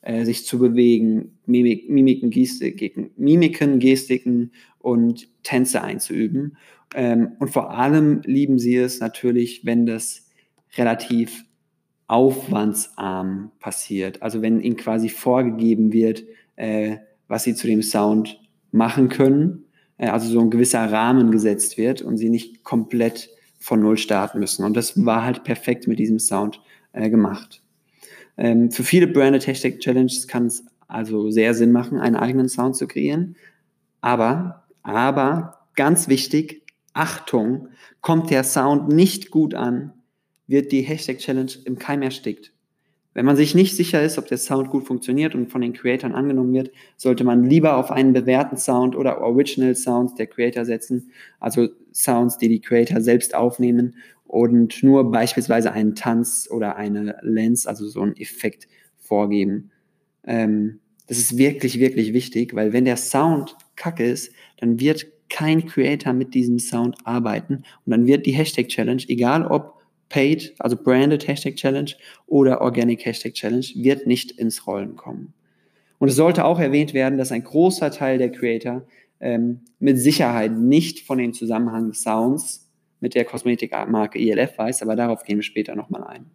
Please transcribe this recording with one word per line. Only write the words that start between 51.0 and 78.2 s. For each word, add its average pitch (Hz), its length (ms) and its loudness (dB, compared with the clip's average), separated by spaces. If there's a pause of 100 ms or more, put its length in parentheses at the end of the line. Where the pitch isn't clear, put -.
also 113 280 0 (240)
Sounds, 120 460 0
die 117 100 0
die 113 140 2
Creator 120 400 2
selbst 120 320 2
aufnehmen 120 600 0 (320)
und 117 560 2
nur 135 280 6
beispielsweise 117 600 0
einen 107 240 0
Tanz 117 560 -2
oder 107 240 -4
eine 104 460 -6
Lens, 113 440 0
also 107 220 -8
so 107 140 -8
einen 104 160 -2
Effekt - 500 -10 (320)
vorgeben. 101 720 -2 (520)
Ähm, 107 560 -2 (280)
das 120 100 -6
ist 120 220 -2
wirklich, 135 400 0
wirklich 120 340 2
wichtig, 123 400 -2
weil 107 180 0
wenn 127 140 2
der 123 120 0
Sound 143 580 -2 (200)
kacke 170 300 -6
ist, 127 260 -4 (280)
dann 117 200 0
wird 151 280 0 (220)
kein 160 360 0
Creator 139 480 -2
mit 127 220 -4
diesem 123 240 2
Sound 120 440 -4
arbeiten 117 600 -4 (220)
und 123 60 -2
dann 117 140 4
wird 143 220 4
die 135 40 2
Hashtag 143 360 -2
Challenge, 120 400 -2
egal 127 400 0
ob - 280 -2 (340)
paid, 151 500 0
also 120 180 -2
branded 139 500 2
Hashtag 143 280 -6
Challenge 139 360 -4 (360)
oder 135 340 4
organic 120 440 0
Hashtag 117 280 -8
Challenge, 120 320 -4 (100)
wird 139 320 0
nicht 123 240 -2
ins - 340 -6
Rollen 101 300 -8
kommen. - 380 -16 (640)
Und 139 80 4
es 127 80 2
sollte 160 300 4
auch 170 160 2
erwähnt 147 320 0
werden, 135 240 0
dass 127 160 -4
ein 120 100 -4
großer 165 480 0
Teil 135 260 -2
der 123 140 0